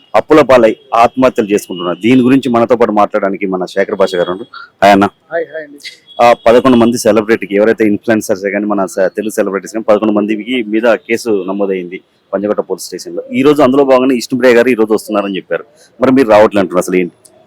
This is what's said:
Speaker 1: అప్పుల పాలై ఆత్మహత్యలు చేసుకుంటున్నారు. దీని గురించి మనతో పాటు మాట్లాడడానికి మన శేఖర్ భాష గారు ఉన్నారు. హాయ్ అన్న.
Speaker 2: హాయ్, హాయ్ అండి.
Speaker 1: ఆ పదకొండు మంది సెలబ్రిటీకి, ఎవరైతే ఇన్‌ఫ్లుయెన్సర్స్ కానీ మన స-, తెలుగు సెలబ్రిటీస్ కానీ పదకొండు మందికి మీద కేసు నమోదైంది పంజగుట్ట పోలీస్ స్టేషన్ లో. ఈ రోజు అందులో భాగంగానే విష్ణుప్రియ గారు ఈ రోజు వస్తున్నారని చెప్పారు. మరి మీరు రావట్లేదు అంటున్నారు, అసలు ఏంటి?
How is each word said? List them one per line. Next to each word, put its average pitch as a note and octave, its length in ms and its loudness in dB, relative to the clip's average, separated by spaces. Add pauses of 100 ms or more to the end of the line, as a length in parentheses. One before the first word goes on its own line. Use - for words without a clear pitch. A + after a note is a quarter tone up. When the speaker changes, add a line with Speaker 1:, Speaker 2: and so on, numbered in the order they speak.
(160)
Speaker 1:
అప్పుల D3+ 260 4
పాలై A#2+ 340 4 (200)
ఆత్మహత్యలు A#2+ 520 0
చేసుకుంటున్నారు. F2+ 540 -6
దీని B2 200 2
గురించి B2+ 280 0
మనతో A#2 260 2
పాటు A2 160 0
మాట్లాడడానికి G2+ 540 -2
మన F#2+ 200 -6
శేఖర్ G2 300 -4
భాష F#2 200 -2
గారు F2 160 -2
ఉన్నారు. - 380 -14 (140)
హాయ్ G2+ 100 6
అన్న. G2+ 120 4
Speaker 2:
హాయ్, D#3+ 400 -8
హాయ్ D3+ 180 -16
అండి. C#3+ 140 -20 (460)
Speaker 1:
ఆ A#2+ 100 4
పదకొండు A#2+ 440 2
మంది A#2 200 2
సెలబ్రిటీకి, G#2 580 -2
ఎవరైతే G#2+ 320 2
ఇన్‌ఫ్లుయెన్సర్స్ G#2 560 -2
కానీ G2+ 220 -4
మన G2+ 200 -4
స-, F2 100 -14
తెలుగు G2+ 340 -4
సెలబ్రిటీస్ G2 440 -6
కానీ A2 100 -8
పదకొండు G#2+ 300 0
మందికి G#2+ 500 -4
మీద A2 300 0
కేసు G#2 540 -4
నమోదైంది F#2+ 540 -6 (320)
పంజగుట్ట G2+ 260 -2
పోలీస్ F#2+ 260 -8
స్టేషన్ F2+ 300 -14
లో. - 160 -10
ఈ B2 100 -2
రోజు D3 200 2
అందులో C3+ 220 2
భాగంగానే C3 320 2
విష్ణుప్రియ B2 380 0
గారు A#2 160 4
ఈ B2+ 40 2
రోజు A2 200 0
వస్తున్నారని G2+ 420 -4
చెప్పారు. E2 300 -8 (360)
మరి B2+ 100 2
మీరు C3 160 2
రావట్లేదు G#2 320 4
అంటున్నారు, F2+ 260 -2
అసలు F2+ 100 -4
ఏంటి? F2+ 180 -2 (340)